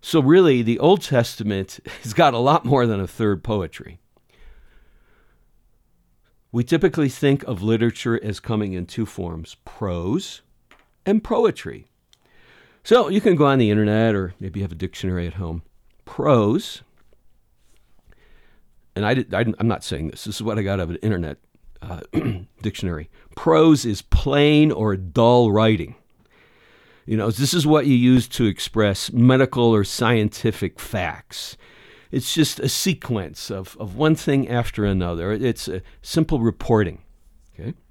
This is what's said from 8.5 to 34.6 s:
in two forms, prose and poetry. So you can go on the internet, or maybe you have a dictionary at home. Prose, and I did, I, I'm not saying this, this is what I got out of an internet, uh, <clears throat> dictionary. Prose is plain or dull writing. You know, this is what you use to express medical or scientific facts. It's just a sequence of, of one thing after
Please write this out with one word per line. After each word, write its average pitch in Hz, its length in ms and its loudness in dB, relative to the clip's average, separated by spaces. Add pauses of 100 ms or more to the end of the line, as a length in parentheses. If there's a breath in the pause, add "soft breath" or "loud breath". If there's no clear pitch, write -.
in 90 140 -8
two 113 180 -6
forms, 85 640 -12
prose 95 760 -6 (640)
and 202 180 2
poetry. 208 640 -4 (960 soft breath)
So 226 280 4
you 202 100 2
can 190 160 4
go 147 80 4
on 139 140 4
the 110 120 4
internet, 107 440 2
or 95 260 -4
maybe 95 200 -10
you 98 40 -4
have 82 80 -8
a 82 40 -14
dictionary 90 500 -6
at 85 80 -10
home. 85 260 -8 (460)
Prose, 127 760 0 (2250)
and 101 80 -4
I 107 80 2
did, 127 220 -2
I, 107 100 0 (140)
I'm 113 100 0
not - 160 -4
saying 80 240 -6
this, - 160 -14
this 107 120 -10
is - 60 -10
what 107 160 -4
I 107 40 -4
got 98 180 -2
out 87 40 -2
of 85 60 -8
an 85 60 -8
internet, 87 400 -4 (460)
uh, 90 180 -12 (140)
<clears throat> - 480 -6
dictionary. 85 480 -8 (260 soft breath)
Prose 160 480 4
is 107 160 -4
plain 147 680 4
or 107 260 0
dull 117 540 4
writing. 107 460 2 (1080 soft breath)
You 110 120 -2
know, 107 140 0
this 127 220 -2
is 160 140 0
what 151 180 4
you 139 100 4
use 123 340 4
to - 180 -2
express 104 680 -2
medical 123 520 4
or 113 180 4
scientific 107 960 -2
facts. - 760 -10 (560 soft breath)
It's - 200 -4
just - 280 0
a 131 80 -2
sequence - 840 -4
of, 98 300 -10
of 98 160 -10
one 156 180 4
thing 139 340 -2
after 117 360 -2